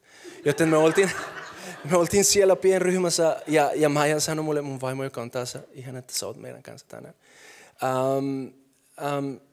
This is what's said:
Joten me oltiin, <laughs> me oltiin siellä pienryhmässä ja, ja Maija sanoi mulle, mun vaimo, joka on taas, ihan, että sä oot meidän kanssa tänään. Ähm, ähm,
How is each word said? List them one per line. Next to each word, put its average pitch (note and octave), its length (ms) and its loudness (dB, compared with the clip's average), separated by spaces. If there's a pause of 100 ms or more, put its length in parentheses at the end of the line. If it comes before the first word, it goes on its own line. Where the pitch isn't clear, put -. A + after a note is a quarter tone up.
(440)
Joten D3+ 240 0
me D#3+ 80 4
oltiin, D#3+ 340 4 (400)
<laughs> - 400 -14
me F3+ 60 4
oltiin F3 280 4
siellä F#3+ 320 6
pienryhmässä F3+ 880 2
ja, D3+ 280 4
ja D3+ 140 2
Maija D3 320 2
sanoi D#3 240 -4
mulle, D3+ 160 -2
mun C#3 200 -8
vaimo, C3 240 -4
joka C3+ 180 -8
on A#2 80 -10
taas, B2 280 -8 (140)
ihan, B2+ 240 -14
että B2+ 180 -14
sä - 120 -6
oot A2 100 -10
meidän B2 260 -18
kanssa - 260 -18
tänään. - 260 -18 (680)
Ähm, C3+ 640 -2 (600)
ähm, C#3 300 -6 (160)